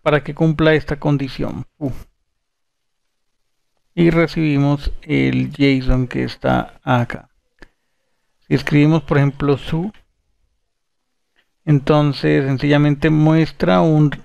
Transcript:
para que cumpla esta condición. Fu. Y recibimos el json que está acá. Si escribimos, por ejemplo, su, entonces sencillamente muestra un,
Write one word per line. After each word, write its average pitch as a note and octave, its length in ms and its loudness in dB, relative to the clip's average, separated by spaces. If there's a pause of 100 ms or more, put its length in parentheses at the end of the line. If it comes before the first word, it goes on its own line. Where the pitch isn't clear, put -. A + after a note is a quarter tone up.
para D3 220 0
que D3 120 -10
cumpla D#3 380 2
esta D3 260 -4
condición. C3+ 680 -4 (120)
Fu. C#3 140 -6 (2000)
Y E3+ 140 4
recibimos D3+ 840 0 (100)
el C3 500 -2
json B2+ 560 0
que C3 160 -4
está B2+ 600 -4
acá. B2 460 -4 (1120)
Si - 120 -4
escribimos, D3+ 500 2
por D3+ 140 -2
ejemplo, C#3 400 0
su, E3+ 340 -6 (1700)
entonces D3 800 2
sencillamente D3 640 0
muestra D#3 720 2
un, D3+ 300 4 (140)